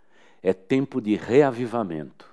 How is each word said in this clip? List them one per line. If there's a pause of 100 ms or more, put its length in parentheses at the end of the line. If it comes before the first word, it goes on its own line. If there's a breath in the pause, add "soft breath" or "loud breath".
(420 soft breath)
É
tempo
de
reavivamento.